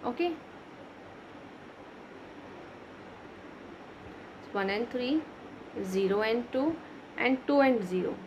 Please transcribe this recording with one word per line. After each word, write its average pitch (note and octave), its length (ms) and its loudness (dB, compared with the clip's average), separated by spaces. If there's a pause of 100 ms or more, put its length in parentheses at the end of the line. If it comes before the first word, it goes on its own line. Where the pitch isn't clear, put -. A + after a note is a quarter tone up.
ओके, E4+ 200 2 (4000)
वन G3 160 2
and A3 220 2
three, B3 220 2 (800)
zero G3 300 6
and A3+ 200 4 (100)
two C4 120 4 (600)
and C4 120 8 (100)
two C#4+ 140 8
and B3+ 200 8 (100)
zero। F#3 220 2 (120)